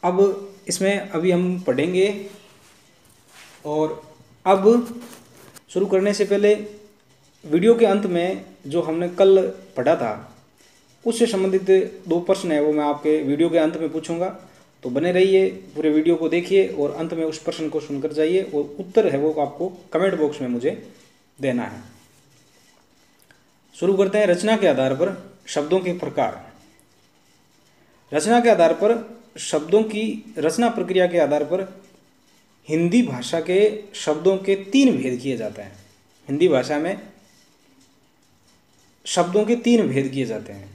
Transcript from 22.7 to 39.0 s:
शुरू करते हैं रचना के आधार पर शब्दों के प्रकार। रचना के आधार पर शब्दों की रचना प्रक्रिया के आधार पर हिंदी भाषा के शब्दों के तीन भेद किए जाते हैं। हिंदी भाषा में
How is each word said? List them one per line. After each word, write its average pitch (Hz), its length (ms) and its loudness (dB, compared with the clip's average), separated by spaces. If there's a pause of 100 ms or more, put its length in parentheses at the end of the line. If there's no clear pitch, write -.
शुरू 190 220 0
करते 196 220 0
हैं 208 80 2
रचना 202 300 2
के 202 120 0
आधार 135 260 0
पर 180 360 -4 (140)
शब्दों 151 360 -2
के 180 120 -6
प्रकार। 147 420 -4 (1800)
रचना 208 280 2
के 233 100 4
आधार 170 240 6
पर 208 180 2 (480)
शब्दों 170 440 0
की 214 540 -8
रचना 175 320 0
प्रक्रिया 180 360 0
के 175 120 0
आधार 147 260 2
पर 175 180 -4 (1040)
हिंदी 170 340 2
भाषा 147 380 -4
के 180 180 0 (360)
शब्दों 170 440 0
के 190 160 0 (100)
तीन 262 320 4
भेद 127 240 -4
किए 127 160 -4
जाते 104 260 -8
हैं। 95 100 -18 (560)
हिंदी 151 200 2
भाषा 143 300 0
में 175 180 -4 (2000)